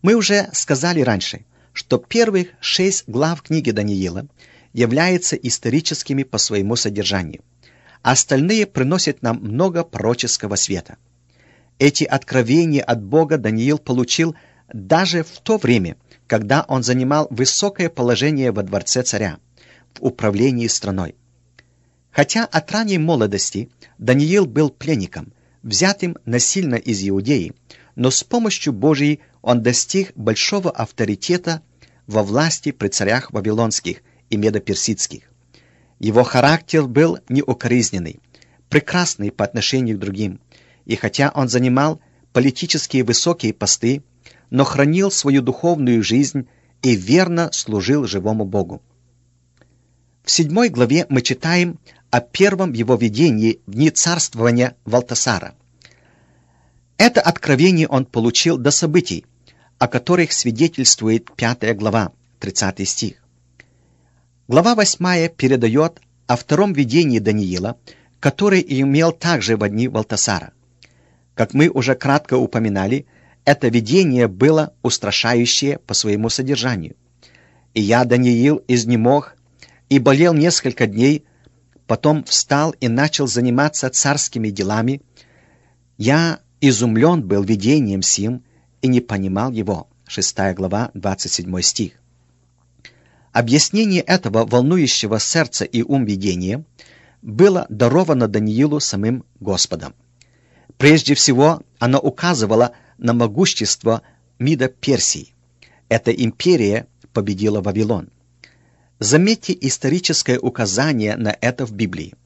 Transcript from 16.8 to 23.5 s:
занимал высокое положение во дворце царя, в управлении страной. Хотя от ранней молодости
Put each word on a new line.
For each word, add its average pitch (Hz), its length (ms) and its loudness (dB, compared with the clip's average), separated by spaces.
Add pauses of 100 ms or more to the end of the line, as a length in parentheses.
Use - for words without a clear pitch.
занимал 131 460 0
высокое 165 640 -2
положение 127 600 0
во 101 120 -4
дворце 95 400 -4
царя, 101 340 -4 (560)
в - 140 -8
управлении 117 600 0
страной. 95 480 -4 (960)
Хотя 220 360 0
от - 260 -4
ранней 208 260 -2
молодости 110 720 -2 (280)